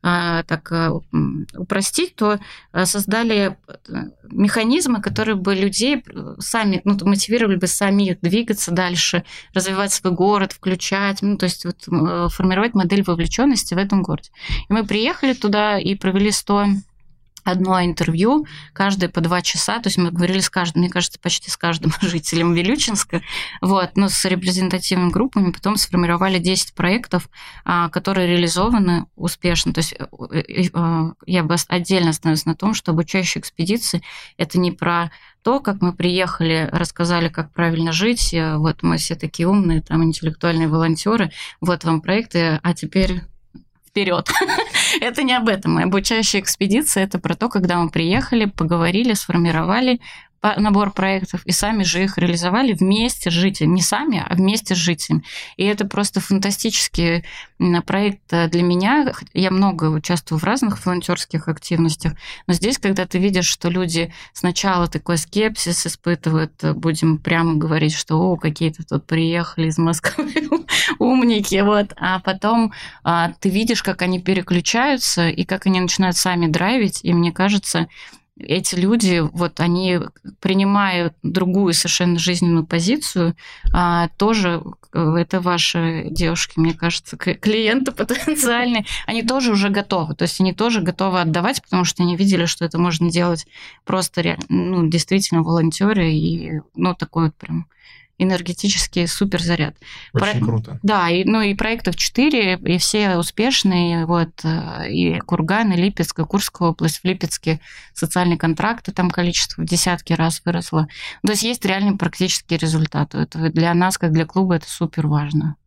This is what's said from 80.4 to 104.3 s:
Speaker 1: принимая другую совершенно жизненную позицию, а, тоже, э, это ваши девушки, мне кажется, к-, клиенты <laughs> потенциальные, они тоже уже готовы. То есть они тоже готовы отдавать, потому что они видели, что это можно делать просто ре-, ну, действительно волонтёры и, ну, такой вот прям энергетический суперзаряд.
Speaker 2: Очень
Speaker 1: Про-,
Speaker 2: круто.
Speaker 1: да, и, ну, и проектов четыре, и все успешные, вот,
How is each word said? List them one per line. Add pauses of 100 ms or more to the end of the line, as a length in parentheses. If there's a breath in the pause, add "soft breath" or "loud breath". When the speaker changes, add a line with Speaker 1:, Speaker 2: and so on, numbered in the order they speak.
Speaker 1:
принимая
другую
совершенно
жизненную
позицию, (380 loud breath)
а, (100)
тоже, (300)
э,
это
ваши
девушки,
мне
кажется,
к-,
клиенты
<laughs>
потенциальные, (220 loud breath)
они
тоже
уже
готовы.
То
есть
они
тоже
готовы
отдавать,
потому
что
они
видели,
что
это
можно
делать (380 loud breath)
просто
ре-, (120)
ну,
действительно
волонтёры
и, (140)
ну,
такой
вот
прям (520 loud breath)
энергетический
суперзаряд. (360 loud breath)
Speaker 2:
Очень
Speaker 1:
Про-,
Speaker 2:
круто.
Speaker 1:
да,
и,
ну,
и
проектов
четыре,
и
все
успешные,
вот,